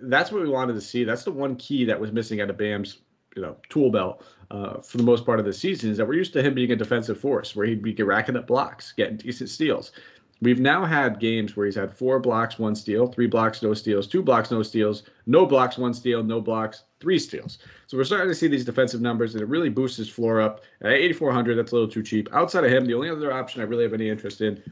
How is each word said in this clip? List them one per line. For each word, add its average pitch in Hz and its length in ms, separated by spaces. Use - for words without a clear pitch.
that's 143 280
what 208 80
we 160 80
wanted 127 240
to 110 80
see. 123 240
That's 113 200
the 190 80
one 135 240
key 127 280
that 107 160
was 107 120
missing 110 280
out 101 80
of 98 80
Bam's, 104 440
you 95 60
know, 80 160
tool 139 220
belt, 95 340
uh, 101 300
for - 160
the 120 60
most 120 240
part 117 120
of 107 60
the 101 80
season, 160 380
is 104 80
that 107 80
we're 131 80
used 180 180
to 139 100
him 135 120
being 123 160
a 120 60
defensive 113 440
force, 139 340
where 104 120
he'd 110 160
be 110 100
racking 104 340
up 120 100
blocks, - 460
getting 107 240
decent 123 340
steals. - 420
We've 123 200
now 151 240
had 139 340
games 113 380
where 104 100
he's 98 80
had 98 180
four 131 260
blocks, 117 400
one 107 160
steal, 110 340
three 120 180
blocks, 110 360
no 107 120
steals, 101 320
two 185 160
blocks, 117 280
no 113 120
steals, 107 400
no 156 180
blocks, 131 320
one 123 160
steal, 117 300
no 113 180
blocks, 110 440
three 170 180
steals. - 400
So 131 80
we're 131 80
starting 185 240
to 170 60
see 165 120
these 135 180
defensive 123 360
numbers, 117 340
and 107 80
it 107 60
really 156 220
boosts 123 260
his 110 120
floor 113 320
up. 107 220
At 107 120
eighty-four 156 400
hundred, 120 240
that's 113 160
a - 20
little 113 160
too 110 120
cheap. 107 300
Outside 170 320
of 123 60
him, 127 160
the 117 80
only 143 160
other 151 220
option 127 280
I 110 40
really 117 180
have 110 120
any 110 140
interest 104 320
in 104 320